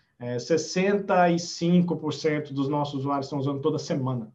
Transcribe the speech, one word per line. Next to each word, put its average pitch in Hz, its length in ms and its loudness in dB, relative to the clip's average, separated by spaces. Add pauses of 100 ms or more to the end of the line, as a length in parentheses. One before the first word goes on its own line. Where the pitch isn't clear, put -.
(180)
é, 123 200 -6
sessenta 185 920 2
e 170 80 2
cinco 175 580 2
por 151 160 -4
cento 151 400 -2
dos 139 160 -2
nossos 147 320 -2
usuários 139 260 -2
estão 147 120 -6
usando 135 220 -2
toda 151 180 0
semana 127 560 -4